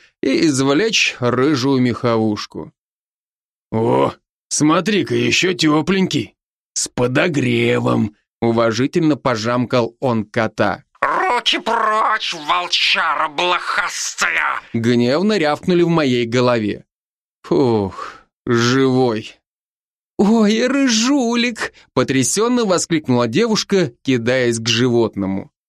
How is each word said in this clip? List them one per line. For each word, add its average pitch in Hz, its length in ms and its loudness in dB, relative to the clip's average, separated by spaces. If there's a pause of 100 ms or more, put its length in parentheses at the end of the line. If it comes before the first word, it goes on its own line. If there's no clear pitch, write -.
(220)
и - 260 0
извлечь 143 720 0
рыжую 127 600 0
меховушку. 110 920 -2 (1000)
«О, 120 420 0 (360)
смотри-ка, 165 680 0
ещё 123 380 0
тёпленький, 156 840 0 (380)
с - 140 -6
подогревом», 123 1300 0 (260)
уважительно 117 720 2
пожамкал 120 840 -2
он 113 260 0
кота. 107 580 -2 (180)
«Руки 320 580 -2
прочь, 220 720 -2
волчара 170 960 -2
блохастая!» 165 1300 -4 (120)
гневно 123 640 2
рявкнули 170 460 0
в 165 60 2
моей 131 360 2
голове. 117 600 0 (580)
«Фух, 113 720 0 (320)
живой!» 123 920 0 (800)
«Ой, 220 480 4
рыжулик!» 240 1040 0 (220)
потрясённо 196 720 0
воскликнула 151 640 0
девушка, 196 640 0 (100)
кидаясь 120 560 0
к 113 80 -6
животному. 113 840 0 (200)